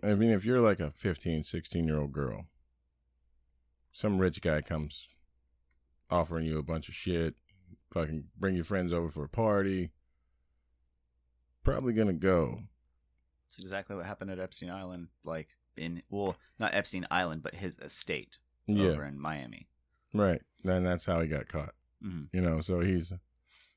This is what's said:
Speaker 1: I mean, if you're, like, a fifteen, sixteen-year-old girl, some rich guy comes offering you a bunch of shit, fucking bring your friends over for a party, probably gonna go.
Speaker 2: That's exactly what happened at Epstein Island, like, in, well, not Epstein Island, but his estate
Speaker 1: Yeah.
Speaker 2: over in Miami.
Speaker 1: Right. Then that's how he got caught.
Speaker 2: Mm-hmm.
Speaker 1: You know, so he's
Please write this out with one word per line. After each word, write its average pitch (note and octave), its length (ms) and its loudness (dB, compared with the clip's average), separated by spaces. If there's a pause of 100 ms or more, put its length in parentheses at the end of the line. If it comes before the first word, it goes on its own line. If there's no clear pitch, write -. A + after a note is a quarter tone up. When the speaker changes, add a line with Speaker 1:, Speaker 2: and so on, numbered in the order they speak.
Speaker 1:
I G#2 120 4
mean, A2+ 160 6
if G2+ 140 4
you're, B2 160 4
like, G#2 200 6
a D2+ 100 -2
fifteen, E2 540 -2
sixteen-year-old D#2 680 -2
girl, C2 340 -4 (1500)
some G2+ 260 2
rich F#2 240 2
guy D2+ 180 2
comes D#2 460 -6 (1040)
offering E2 360 0
you D#2 120 0
a D2+ 60 0
bunch D#2+ 240 -4
of - 60 -14
shit, E2 400 0 (580)
fucking D#2 320 -2 (140)
bring F#2+ 180 2
your E2+ 80 0
friends F2+ 280 0
over E2+ 160 0
for D2 160 -6
a D2 40 -8
party, G2 640 0 (1700)
probably C3 320 2
gonna G#2+ 180 4
go. E2 460 4 (880)
Speaker 2:
That's - 140 -18
exactly F#2+ 360 -8
what F2 80 -8
happened G2 280 -8
at F#2 80 -6
Epstein F#2 300 -8
Island, F2+ 380 -10 (140)
like, D#2+ 260 -6 (280)
in, E2+ 340 -8
well, G2 260 -2 (220)
not G#2+ 160 0
Epstein F#2+ 360 -2
Island, E2 320 0
but - 120 -8
his F2+ 240 -8
estate - 600 -4 (280)
Speaker 1:
Yeah. G2+ 220 4
Speaker 2:
over D2+ 160 2
in C#2+ 140 -10
Miami. C#2 500 -8 (440)
Speaker 1:
Right. G2 280 4 (220)
Then F#2 220 2
that's F2+ 220 0
how E2+ 140 2
he E2 80 2
got D2 200 -4
caught. - 260 -6 (280)
Speaker 2:
Mm-hmm. F2 220 -8 (100)
Speaker 1:
You F#2 60 2
know, E2 200 4
so F2 200 0
he's F2+ 320 2 (640)